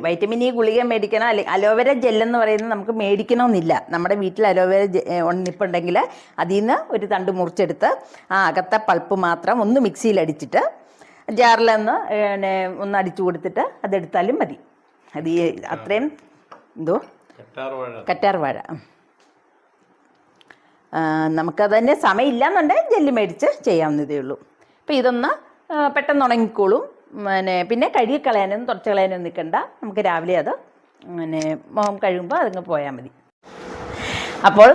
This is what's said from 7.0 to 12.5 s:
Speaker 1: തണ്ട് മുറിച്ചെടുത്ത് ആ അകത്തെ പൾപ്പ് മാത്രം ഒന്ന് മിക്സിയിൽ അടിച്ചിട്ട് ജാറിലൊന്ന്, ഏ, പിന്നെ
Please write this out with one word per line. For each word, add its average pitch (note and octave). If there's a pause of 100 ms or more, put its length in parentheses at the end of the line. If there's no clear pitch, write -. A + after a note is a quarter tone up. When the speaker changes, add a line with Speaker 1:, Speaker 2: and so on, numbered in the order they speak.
Speaker 1:
തണ്ട് F#3
മുറിച്ചെടുത്ത് F3+ (440)
ആ - (140)
അകത്തെ A3 (100)
പൾപ്പ് E3+
മാത്രം A3+
ഒന്ന് B3
മിക്സിയിൽ G3+
അടിച്ചിട്ട് D#3 (760)
ജാറിലൊന്ന്, A3+ (180)
ഏ, G#3+ (120)
പിന്നെ G3 (300)